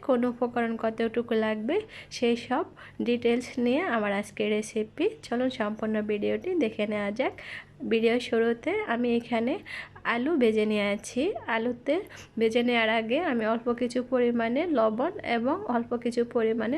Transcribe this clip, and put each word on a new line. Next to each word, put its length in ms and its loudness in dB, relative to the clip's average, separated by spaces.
কোন 220 2
উপকরণ 520 0
কতটুকু 580 -2
লাগবে, 400 0
সেই 240 2
সব 200 0
ডিটেলস 460 2
নিয়ে 240 2
আমার 180 0
আজকের 380 -2
রেসিপি। 540 -2
চলুন 280 -2
সম্পূর্ণ 440 -2
ভিডিওটি 460 -2
দেখে 240 -2
নেওয়া 320 -2
যাক। 160 -2
ভিডিও 280 4
শুরুতে 520 0
আমি 280 0
এখানে 380 0
আলু 320 0
ভেজে 280 4
নিয়ে 220 2
আছি। 340 -2
আলুতে 480 0
ভেজে 260 4
নেওয়ার 260 4
আগে 340 2
আমি 200 0
অল্প 200 -4
কিছু 260 -2
পরিমাণে 520 2
লবণ 380 2
এবং 200 0
অল্প 220 -2
কিছু 200 0
পরিমাণে 440 0